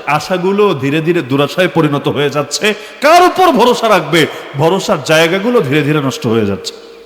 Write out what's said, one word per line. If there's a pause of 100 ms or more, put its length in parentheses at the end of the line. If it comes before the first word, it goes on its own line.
আশাগুলো
ধীরে
ধীরে
দুরাশায়
পরিণত
হয়ে
যাচ্ছে, (260)
কার
উপর
ভরসা
রাখবে? (300)
ভরসার
জায়গাগুলো
ধীরে
ধীরে
নষ্ট
হয়ে
যাচ্ছে। (340)